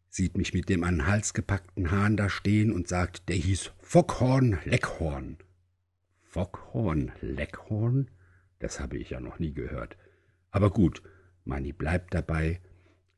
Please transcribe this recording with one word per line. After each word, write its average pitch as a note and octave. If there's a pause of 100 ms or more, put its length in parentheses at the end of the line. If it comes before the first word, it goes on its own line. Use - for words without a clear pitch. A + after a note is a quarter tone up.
sieht -
mich F#2
mit F2+
dem F2
an F2
den C#2+
Hals G#2
gepackten F#2
Hahn G2+
da G2+
stehen G#2+
und F2+
sagt, F2+
der E2+
hieß F#2+
Fockhorn C3
Leckhorn. C#2 (840)
Fockhorn - (100)
Leckhorn? A2+ (500)
Das -
habe C2+
ich -
ja B1
noch A#1+
nie D#2
gehört. B1 (520)
Aber G2+
gut, E2+ (420)
Manni C2+
bleibt F2
dabei. D#2+ (580)